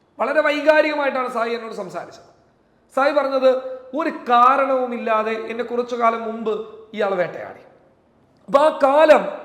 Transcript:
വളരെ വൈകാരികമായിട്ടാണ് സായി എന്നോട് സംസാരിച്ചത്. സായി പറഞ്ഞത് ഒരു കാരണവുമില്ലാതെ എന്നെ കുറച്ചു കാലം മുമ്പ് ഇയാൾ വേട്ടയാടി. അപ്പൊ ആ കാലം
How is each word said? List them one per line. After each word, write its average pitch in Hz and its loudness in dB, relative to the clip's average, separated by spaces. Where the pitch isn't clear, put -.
വളരെ 285 0
വൈകാരികമായിട്ടാണ് 294 2
സായി 233 -4
എന്നോട് 226 -10
സംസാരിച്ചത്. 175 -14
സായി 285 2
പറഞ്ഞത് 269 2
ഒരു 311 -2
കാരണവുമില്ലാതെ 240 0
എന്നെ 226 -8
കുറച്ചു 240 -6
കാലം 226 0
മുമ്പ് 220 -6
ഇയാൾ 202 -2
വേട്ടയാടി. 147 -6
അപ്പൊ 269 2
ആ 311 2
കാലം 285 4